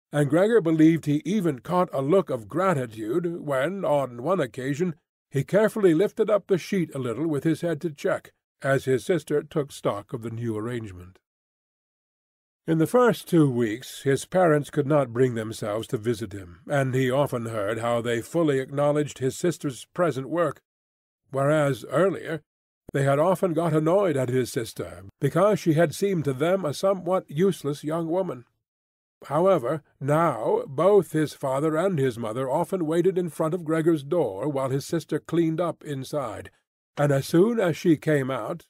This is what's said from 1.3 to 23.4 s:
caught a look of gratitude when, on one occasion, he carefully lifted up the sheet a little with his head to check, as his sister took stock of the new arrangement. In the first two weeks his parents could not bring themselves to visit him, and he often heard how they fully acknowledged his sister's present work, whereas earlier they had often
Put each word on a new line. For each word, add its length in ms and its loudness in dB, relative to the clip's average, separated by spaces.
caught 340 0
a 120 -2
look 260 2
of 180 -4
gratitude 960 -2
when, 420 -2
on 380 0
one 180 0
occasion, 540 -2
he 120 0
carefully 520 4
lifted 340 0
up 160 2
the 140 0
sheet 340 -2
a 60 -6
little 260 -4
with 200 -2
his 160 0
head 200 -4
to 80 -4
check, 420 -4
as 240 0
his 180 0
sister 380 0
took 300 -4
stock 420 -6
of 80 -8
the 80 -8
new 260 -4
arrangement. 600 -8
In 140 2
the 60 4
first 440 2
two 200 4
weeks 540 -2
his 220 0
parents 440 2
could 180 -2
not 260 2
bring 220 2
themselves 520 -6
to 100 -6
visit 360 -4
him, 260 -16
and 240 0
he 160 2
often 360 0
heard 340 -4
how 220 0
they 200 -2
fully 380 0
acknowledged 600 -2
his 180 -2
sister's 560 -4
present 340 -2
work, 320 -2
whereas 580 0
earlier 520 0
they 120 0
had 160 4
often 340 2